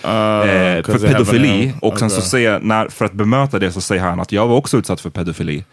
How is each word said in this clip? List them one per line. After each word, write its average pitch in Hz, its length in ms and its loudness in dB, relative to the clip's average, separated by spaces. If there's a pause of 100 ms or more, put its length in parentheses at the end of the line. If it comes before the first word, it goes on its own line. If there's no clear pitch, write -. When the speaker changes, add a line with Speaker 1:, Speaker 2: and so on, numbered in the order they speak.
Speaker 1:
Ah, 107 420 0
Speaker 2:
eh, - 20 2
för 92 360 2
Speaker 1:
'cause - 160 0
they 104 140 0
have 113 120 4
Speaker 2:
pedofili. 113 440 2
Speaker 1:
an 127 140 -8
Speaker 2:
Och 110 160 -2
sen 110 120 0
så 95 80 0
Speaker 1:
Okay. 92 100 -2
Speaker 2:
säger, 113 320 2
när, 107 280 0
för - 160 -4
att 101 80 -2
bemöta 123 460 0
det 90 140 0
så 92 80 -6
säger 92 220 -2
han 90 180 0
att 90 120 -6
jag 107 160 2
var 120 80 4
också 131 220 2
utsatt 92 220 -2
för 85 100 -10
pedofili. 80 640 -6